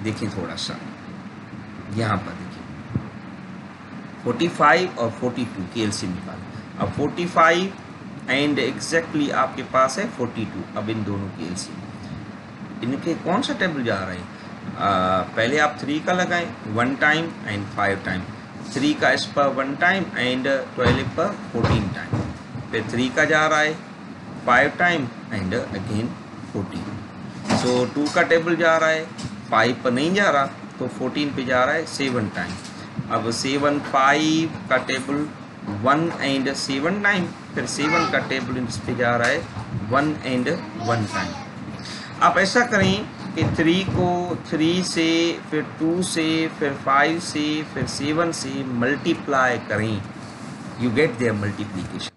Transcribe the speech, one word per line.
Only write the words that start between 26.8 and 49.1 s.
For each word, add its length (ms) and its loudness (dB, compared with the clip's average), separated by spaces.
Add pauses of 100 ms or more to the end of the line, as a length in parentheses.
So 240 4 (100)
two 200 2
का 60 6 (100)
table 240 4
जा 220 6
रहा 120 4
है, 160 0 (440)
फ़ाइव 340 4
पर 80 4
नहीं 220 2
जा 160 6
रहा, 160 4 (340)
तो 80 -2
फ़ोर्टीन 480 -2
पे 100 -2
जा 180 4
रहा 120 2
है 100 0
seven 500 0
time। 160 -4 (600)
अब 180 0
सेवन 480 2 (120)
फ़ाइव 680 4 (100)
का 80 4 (120)
table 380 -2 (560)
one 260 4 (180)
and 300 2
seven 440 0
time, 240 4 (300)
फिर 120 -2
सेवन 440 2
का 160 2
table 360 -2
इस 140 -6 (100)
पे 80 -2
जा 200 4
रहा 120 4
है 120 2 (500)
one 240 4 (140)
and 220 2 (380)
one 260 2
time। 200 -4 (880)
आप 140 6
ऐसा 340 4
करें 340 4 (300)
कि 80 2 (140)
थ्री 160 6 (100)
को 540 2 (100)
थ्री 240 2 (120)
से, 560 2 (120)
फिर 100 2 (180)
टू 240 2
से, 220 0 (340)
फिर 140 0 (120)
फ़ाइव 340 4
से, 260 -2 (280)
फिर 140 -2
सेवन 440 0
से 320 -4 (160)
multiply 800 2 (120)